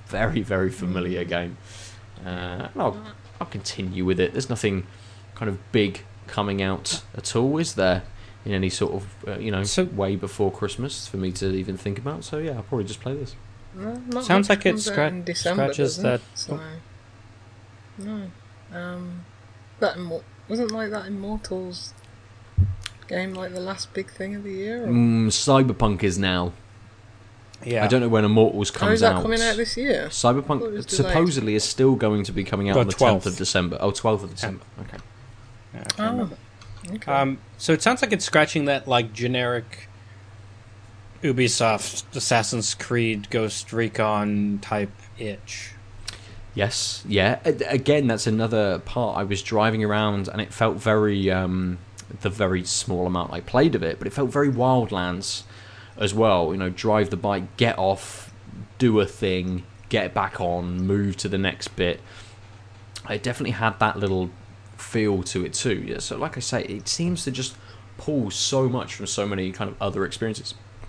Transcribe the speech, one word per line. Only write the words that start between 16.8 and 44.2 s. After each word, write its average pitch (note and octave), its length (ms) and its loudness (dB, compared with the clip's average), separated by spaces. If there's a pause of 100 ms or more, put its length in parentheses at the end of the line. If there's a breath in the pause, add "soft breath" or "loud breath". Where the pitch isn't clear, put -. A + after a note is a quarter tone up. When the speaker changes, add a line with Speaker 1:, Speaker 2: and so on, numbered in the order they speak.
Speaker 2:
no. G3+ 320 -8 (400)
Um, F3 540 -10 (560)
that G3+ 160 2
Immor-, E3+ 260 -6 (240)
wasn't, A3+ 260 -2
like, A3 180 -4
that G3+ 160 -6
Immortals G3 880 -8 (1120)
game, F#3 240 -4
like, F#3 220 -10
the F#3 60 -8
last F#3+ 340 -8
big F#3+ 160 -6
thing G3 240 -8
of G3+ 100 -10
the G3+ 80 -8
year? G#3+ 320 -6
Or? G#3 40 -2
Speaker 1:
Mm, A#2 400 6
Cyberpunk A#2 720 4
is F#2+ 160 2
now. F2+ 340 0 (1120)
Speaker 3:
Yeah. A#2 180 0
Speaker 1:
I G#2 40 6
don't B2 160 6
know A#2 80 4
when G#2+ 160 8
Immortals G#2+ 480 6
Speaker 2:
Oh, - 40 -8
Speaker 1:
comes G#3 160 4
Speaker 2:
is A3 60 4
that A3 140 8
Speaker 1:
out. - 80 2
Speaker 2:
coming A3+ 180 2
out A3+ 160 2
this A3+ 200 -2
year? A#3 300 0
I - 40 -8
thought B2 260 4
it C#3 100 0
Speaker 1:
Cyberpunk C#3+ 140 0 (100)
Speaker 2:
was G#2 140 -6
delayed. - 40 -12 (240)
Speaker 1:
supposedly C#3 420 4
is G#2+ 100 2
still C3 300 6
going G#2+ 300 2
to F#2+ 80 -6
be G2 120 -2
coming G2+ 240 0
out G2 60 4
Speaker 3:
The C3 60 6
Speaker 1:
on A2+ 80 4
the F#2+ 40 -2
tenth - 80 -2
of A2 220 6
Speaker 3:
twelfth. F#2 160 -2
Speaker 1:
December. F2+ 420 0
Oh, G2+ 100 2
twelfth G#2 340 2
of F#2 60 -10
Speaker 3:
Yeah. F#2+ 40 -14
Speaker 1:
December. F#2+ 300 -6 (160)
Okay. - 180 -12 (760)
Speaker 3:
Yeah, - 80 -12
I - 40 -12
can't - 160 -12
Speaker 2:
Oh. A3 100 -4
Speaker 3:
remember. A#3 260 -6 (580)
Speaker 2:
Okay. G#3+ 180 -10
Speaker 3:
Um, C3+ 260 0 (180)
so - 160 0
it D#3 80 2
sounds B3+ 220 2
like A3 100 0
it's G3+ 140 0
scratching D3+ 400 4
that, C#3 200 0
like, A#2+ 280 2
generic B2 720 -2 (1300 loud breath)
Ubisoft, A#2+ 800 2 (120)
Assassin's A#2 580 0
Creed, A2+ 560 -2
Ghost A2 420 -2
Recon G#2 880 0